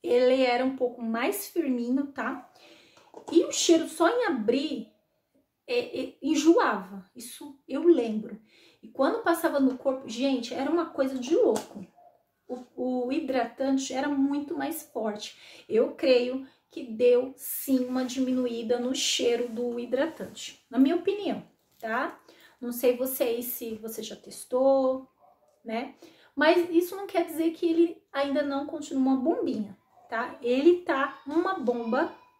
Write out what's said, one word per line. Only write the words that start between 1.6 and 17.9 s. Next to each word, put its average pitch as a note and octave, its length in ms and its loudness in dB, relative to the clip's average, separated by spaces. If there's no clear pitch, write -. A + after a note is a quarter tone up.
tá? C4 440 -8
E - 140 6
o - 60 -8
cheiro - 360 4
só E4 200 2
em A#4+ 180 2
abrir, C4+ 680 -2
é, B3 360 -4
é, - 200 -10
enjoava, C4+ 920 2
isso - 520 -18
eu C#4+ 160 -4
lembro. A#3 560 4
E - 40 -20
quando F4 360 0
passava E4 360 2
no C4 180 2
corpo, C4 300 -2
gente, A#3+ 460 -2
era C4+ 160 -4
uma E4 180 0
coisa C4 300 -2
de B3+ 180 0
louco. A3 500 0
O, B3 580 -4
o B3+ 60 -4
hidratante C4+ 840 -2
era C#4+ 160 -2
muito C#4+ 480 -2
mais D4 260 -6
forte. G#3+ 540 -8
Eu A3+ 240 2
creio C4 540 2
que D4+ 120 -12
deu, B3 520 2
sim, - 500 -2
uma B3+ 180 -2